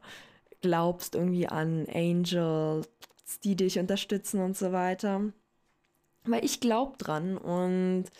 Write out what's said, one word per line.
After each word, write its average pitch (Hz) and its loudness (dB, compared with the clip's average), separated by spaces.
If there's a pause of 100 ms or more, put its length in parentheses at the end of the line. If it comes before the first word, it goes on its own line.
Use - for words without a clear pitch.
(600)
glaubst 175 0
irgendwie 175 2
an 160 -2
Angels, 165 0 (540)
die 196 2
dich 185 2
unterstützen 196 -2
und 185 0
so 185 -2
weiter, 185 0 (1000)
weil 226 0
ich - -4
glaub 240 2
dran 165 -2
und, 185 0 (140)